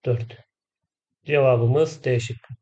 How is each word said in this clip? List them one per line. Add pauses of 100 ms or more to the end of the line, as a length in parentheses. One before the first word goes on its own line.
dört. (880)
Cevabımız
D
şıkkı.